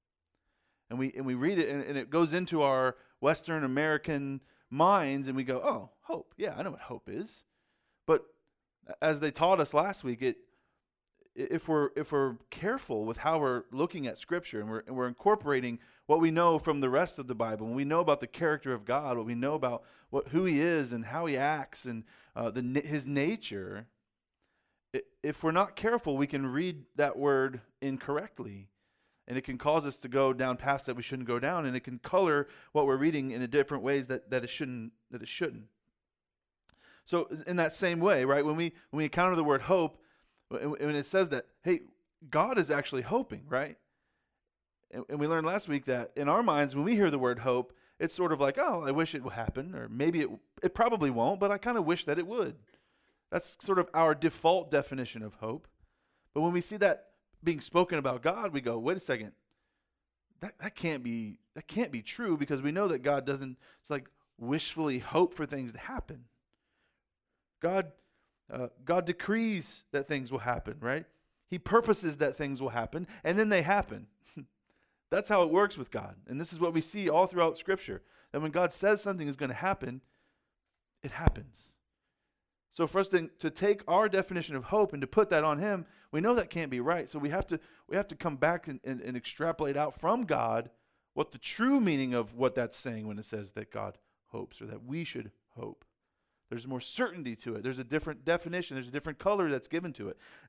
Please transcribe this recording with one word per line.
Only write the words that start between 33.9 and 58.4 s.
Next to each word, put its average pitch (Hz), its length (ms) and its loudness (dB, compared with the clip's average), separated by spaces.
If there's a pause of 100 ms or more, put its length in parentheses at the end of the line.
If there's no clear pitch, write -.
that, 131 240 -6
that 127 120 0
it 120 60 -8
shouldn't, 123 420 -8 (200)
that 123 100 -10
it - 80 -12
shouldn't. 139 380 -6 (1400)
So 170 240 0 (180)
in 180 80 -2
that 160 180 2
same 170 280 0
way, 170 240 6
right, 143 200 4
when 151 120 0
we, 170 160 -2 (160)
when 139 80 -8
we 156 80 0
encounter 175 320 2
the 160 80 4
word 135 160 4
hope, 170 360 2 (540)
w-, 143 240 -4
and, 147 120 -2
when 151 100 0
it 143 80 -2
says 190 240 2
that, 131 160 -4 (160)
hey, 175 220 2 (460)
God 208 280 2
is 165 120 2
actually 143 340 -2
hoping, 190 440 -4
right? 143 300 -4 (1160)
And, 117 160 -10
and 147 100 -6
we 147 80 0
learned 160 200 0
last 196 200 -2
week 143 180 -2
that 123 300 -2
in 143 120 -2
our 185 160 4
minds, 147 320 2
when 143 100 0
we 233 100 4
hear 202 140 6
the 143 100 2
word 123 200 2
hope, 127 340 0 (260)
it's 165 140 -2
sort 175 180 2
of 147 80 0
like, 139 180 2
"Oh, 262 280 0
I 135 60 2
wish 160 240 0
it 127 80 -8
would 123 100 -10
happen," 131 420 -6
or 120 140 -10
maybe 151 320 0
it, 143 80 0 (340)
it 180 120 0
probably 220 340 4
won't, 127 300 0
but 202 120 2
I 202 60 -2
kinda 233 240 -2
wish 170 240 0
that 151 140 0
it 175 80 -2
would. 214 280 -4 (760)
That's - 300 -4
sort 196 200 2
of 175 140 2
our 160 200 6
default 160 580 2
definition 131 520 -2
of 107 120 -12
hope. 113 320 -8 (640)
But 151 80 0
when 170 100 4
we 175 100 0
see 214 160 -6
that - 320 2 (340)
being 160 180 0
spoken 175 360 2
about 127 240 0
God, 190 320 0